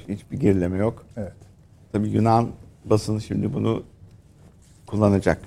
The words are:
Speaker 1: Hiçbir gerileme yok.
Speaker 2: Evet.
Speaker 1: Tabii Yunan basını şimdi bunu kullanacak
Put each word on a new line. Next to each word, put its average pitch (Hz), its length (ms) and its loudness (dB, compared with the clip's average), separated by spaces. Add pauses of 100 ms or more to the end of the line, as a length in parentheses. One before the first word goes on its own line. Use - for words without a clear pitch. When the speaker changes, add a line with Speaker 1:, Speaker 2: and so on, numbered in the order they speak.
Speaker 1:
Hiçbir 104 320 -10
gerileme 92 380 2
yok. 113 260 -4 (120)
Speaker 2:
Evet. 95 160 -10 (600)
Speaker 1:
Tabii 107 160 -2
Yunan 113 400 2 (360)
basını 107 380 0
şimdi 104 320 -4
bunu 107 280 -2 (1040)
kullanacak 101 600 2